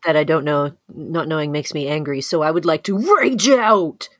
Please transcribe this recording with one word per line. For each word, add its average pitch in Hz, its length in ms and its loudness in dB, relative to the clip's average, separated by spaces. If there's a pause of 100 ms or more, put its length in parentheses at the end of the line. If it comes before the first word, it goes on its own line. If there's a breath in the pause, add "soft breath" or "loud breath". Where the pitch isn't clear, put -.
that 160 120 2
I 151 80 4
don't 156 200 0
know. 143 280 0 (160)
Not 160 400 -6
knowing 151 240 -2
makes 147 220 -6
me 143 140 -4
angry, 147 320 -4
so 160 220 -2
I 151 80 2
would 160 140 0
like 170 200 0
to 233 320 2
rage 240 320 2
out. 214 600 2 (120)